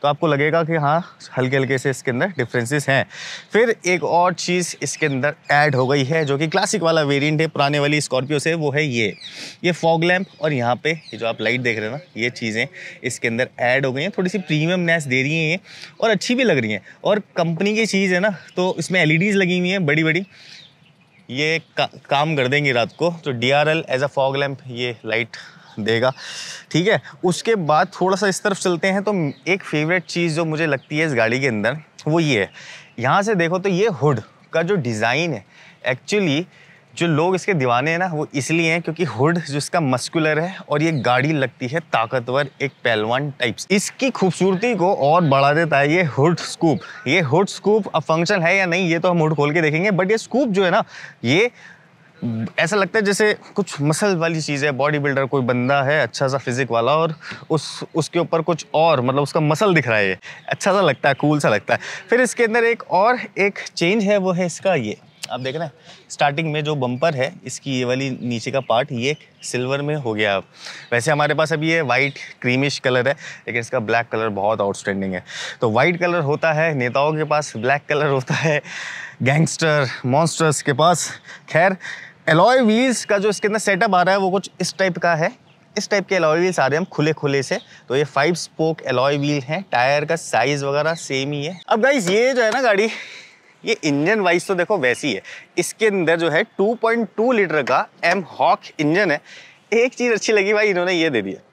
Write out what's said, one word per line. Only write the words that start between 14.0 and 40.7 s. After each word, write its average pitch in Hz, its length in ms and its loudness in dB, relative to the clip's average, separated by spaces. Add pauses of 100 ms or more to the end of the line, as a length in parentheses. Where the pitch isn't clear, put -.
हैं, 185 80 -4
थोड़ी 185 200 -4
सी 208 100 -4
प्रीमियमनेस 165 640 0
दे 131 180 0
रही 151 140 -2
हैं 156 140 0
ये 185 100 -4 (400)
और 226 100 2
अच्छी 220 240 0
भी 262 100 2
लग 175 140 4
रही 110 140 -2
हैं। 98 100 -6 (220)
और 202 180 2 (140)
कंपनी 185 400 0
की 226 100 2
चीज़ 190 280 0
है 180 60 2
ना, 202 140 0 (220)
तो 185 220 0
इसमें 180 240 0
एलईडीज़ 165 340 2
लगी 180 220 2
हुई 180 100 0
हैं 190 180 -2
बड़ी 156 180 2
बड़ी, 160 220 0 (1000)
ये 156 320 -2 (160)
का-, - 180 -2 (160)
काम 151 260 2
कर 127 120 2
देंगी 143 240 2
रात 117 260 0
को। 170 160 0 (100)
तो 143 80 -4
डीआरएल 143 580 2
as 131 120 0
a 143 80 -2
fog 135 280 0
lamp 139 300 -4
ये 123 360 -6
लाइट 113 320 -2 (440)
देगा, 113 320 2 (580)
ठीक 170 180 2
है। 180 120 2 (240)
उसके 185 320 0
बाद 165 360 2
थोड़ा 190 240 0
सा 202 120 0
इस - 140 -4
तरफ 196 160 -2
चलते 180 300 -2
हैं, 190 140 -2
तो 208 100 -2 (360)
एक 190 140 0
फेवरेट 160 420 -2
चीज़ 170 320 -2
जो 170 80 0
मुझे 156 220 -2
लगती 147 320 -4
है 160 80 2
इस 147 80 -2
गाड़ी 113 260 2
के 139 80 0
अंदर 113 280 0 (300)
वो 160 140 2
ये 143 200 2
है, 90 100 -2 (480)
यहाँ 143 240 2
से 214 120 0
देखो 170 240 0
तो 190 100 -2
ये 190 240 2
हुड 139 280 0 (320)
का 165 100 0
जो 185 140 0
डिज़ाइन 123 580 -2
है, 101 100 -10 (440)
actually 156 540 0 (520)
जो 165 120 0
लोग 170 280 2
इसके 196 200 -2
दीवाने 127 360 2
हैं 165 80 0
ना, 185 80 0
वो 156 280 -4
इसलिए 160 360 0
हैं 165 120 0
क्योंकि 165 240 -4
हुड 139 340 2
जो 143 180 -6
इसका 170 220 -2
मस्कुलर 151 600 0
है 185 140 -6 (140)
और 147 140 0